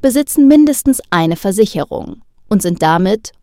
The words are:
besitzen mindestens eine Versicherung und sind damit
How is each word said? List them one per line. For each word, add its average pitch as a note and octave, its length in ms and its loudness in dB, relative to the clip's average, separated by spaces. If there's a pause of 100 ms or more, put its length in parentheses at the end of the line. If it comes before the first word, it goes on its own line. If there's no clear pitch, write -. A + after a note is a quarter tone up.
besitzen C#4 440 2
mindestens D4 640 2
eine E3 280 -2
Versicherung - 840 -4 (300)
und G#3 100 0
sind F3 220 -4
damit F3+ 500 0 (100)